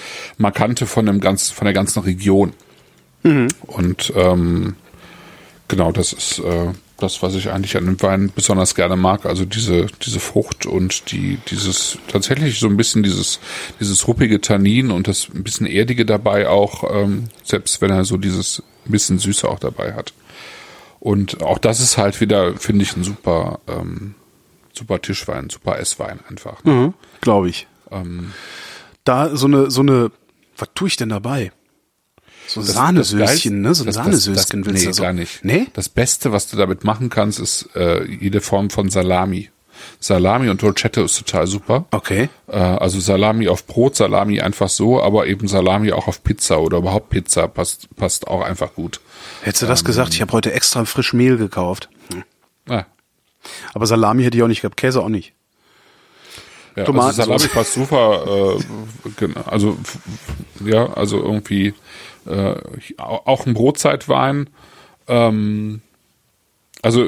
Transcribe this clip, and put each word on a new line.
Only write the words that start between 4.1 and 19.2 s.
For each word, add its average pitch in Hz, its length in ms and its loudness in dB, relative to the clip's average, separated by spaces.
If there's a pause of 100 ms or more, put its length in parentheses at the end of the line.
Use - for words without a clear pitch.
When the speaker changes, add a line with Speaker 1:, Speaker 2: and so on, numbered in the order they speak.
Speaker 1:
ähm, 90 600 2 (920)
genau, 85 240 2
das 90 220 -2
ist... - 240 -6
Äh, 87 300 0 (320)
das, - 220 -4
was 92 140 -2
ich 95 140 -4
eigentlich 95 260 -2
an 87 100 0
dem 95 160 0
Wein 98 320 2
besonders 95 400 2
gerne 90 220 0
mag, 92 280 2
also 87 200 -2
diese, 98 420 0 (160)
diese 113 160 -6
Frucht - 480 -4
und - 460 -2
die, 92 260 -4 (100)
dieses, 98 480 -4 (120)
tatsächlich 127 500 0
so 110 80 2
ein 101 100 4
bisschen 110 280 2
dieses, 95 340 -2 (400)
dieses 101 300 -2
ruppige 113 320 4
Tannin 110 500 2
und 92 160 0
das - 260 -2
ein 98 120 -8
bisschen 107 240 -4
Erdige 117 360 2
dabei 104 440 2
auch, 101 340 2 (100)
ähm, 101 360 0 (160)
selbst - 360 -2
wenn 101 120 4
er 95 120 2
so 95 120 0
dieses 92 480 -2 (200)
bisschen 101 360 0